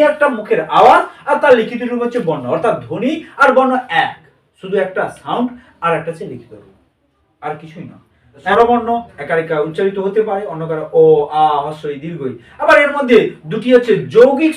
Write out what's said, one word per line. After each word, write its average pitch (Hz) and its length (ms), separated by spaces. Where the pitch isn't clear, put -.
একটা 294 160
মুখের 208 240
আওয়াজ, 339 240
আর 285 140
তার 277 180
লিখিত 240 220
রূপ 240 220
হচ্ছে 240 240
বর্ণ। 131 160
অর্থাৎ 220 200
ধ্বনি 208 240
আর 269 140
বর্ণ 262 160
এক, - 80
শুধু 185 160
একটা 180 160
সাউন্ড 226 280
আর 170 140
একটা 160 120
হচ্ছে 160 220
লিখিত 117 200
রূপ, - 140
আর 151 140
কিছুই 160 320
না। - 60
স্বরবর্ণ 233 440
একা 170 200
একা 160 140
উচ্চারিত 196 380
হতে 196 220
পারে, 202 140
অন্য 156 180
কারো 156 140
অ, 160 40
আ, 156 40
হস্র, 156 220
ই, - 80
দীর্ঘ 165 160
ই। - 40
আবার 302 220
এর 285 120
মধ্যে 247 220
দুটি 220 220
হচ্ছে 233 180
যৌগিক 269 420